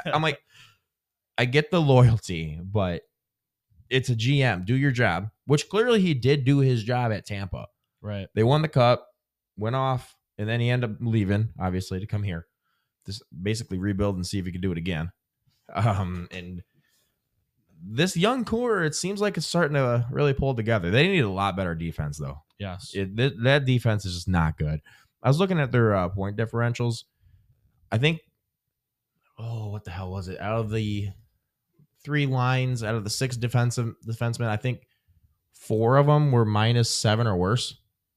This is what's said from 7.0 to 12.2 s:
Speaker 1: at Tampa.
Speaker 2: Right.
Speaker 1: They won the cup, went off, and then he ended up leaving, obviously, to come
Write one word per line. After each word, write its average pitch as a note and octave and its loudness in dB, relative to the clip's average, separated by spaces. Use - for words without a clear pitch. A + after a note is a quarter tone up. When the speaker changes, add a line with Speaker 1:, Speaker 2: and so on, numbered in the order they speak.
Speaker 1:
at - -6
Tampa. F#2+ -8
Speaker 2:
Right. G#2 -8
Speaker 1:
They A2 4
won D3 4
the D#3 0
cup, B2 4
went A2 -4
off, C3 -4
and G#2 -4
then A#2 0
he A#2+ 2
ended B2 0
up G#2 -8
leaving, A2 2
obviously, F#2 -4
to G#2 -8
come G#2 -4